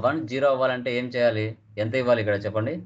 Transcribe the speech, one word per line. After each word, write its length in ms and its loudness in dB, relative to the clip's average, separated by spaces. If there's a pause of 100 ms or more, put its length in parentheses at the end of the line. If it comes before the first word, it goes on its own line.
వన్ 140 2 (120)
జీరో 240 0
అవ్వాలంటే 440 0
ఏం 160 -4
చేయాలి? 320 2 (360)
ఎంత 180 -4
ఇవ్వాలి 220 4
ఇక్కడ 240 0
చెప్పండి? 280 -2 (120)